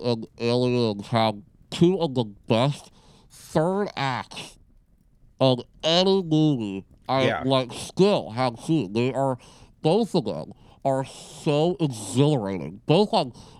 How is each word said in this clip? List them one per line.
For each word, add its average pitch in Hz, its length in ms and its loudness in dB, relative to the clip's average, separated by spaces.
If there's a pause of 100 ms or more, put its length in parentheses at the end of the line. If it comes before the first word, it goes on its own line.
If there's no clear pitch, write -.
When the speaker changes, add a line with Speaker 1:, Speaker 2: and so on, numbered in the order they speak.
Speaker 1:
and 117 240 -2 (120)
Aliens 120 680 0
have 110 280 2 (340)
two 175 300 4
of 160 160 -2
the 123 100 0
best 120 680 -2 (380)
third 185 640 -2
acts - 640 -6 (800)
of 131 220 2 (220)
any 185 400 2
movie 139 640 0 (240)
I, 131 180 2
Speaker 2:
Yeah. 107 180 -2
Speaker 1:
like, 131 260 0
still 165 600 0
have 120 280 -2
seen. 131 320 -2
They 120 220 0
are, 131 240 -2 (440)
both 190 320 0
of 147 120 0
them 78 260 -8 (320)
are 135 220 0
so 160 720 -2
exhilarating, 110 1080 0
both 196 280 4
on, 147 180 0 (280)